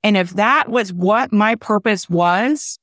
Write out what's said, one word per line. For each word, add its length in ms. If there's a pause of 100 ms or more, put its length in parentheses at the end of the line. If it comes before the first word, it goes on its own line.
And 140
if 140
that 380
was 240
what 400
my 220
purpose 560
was 720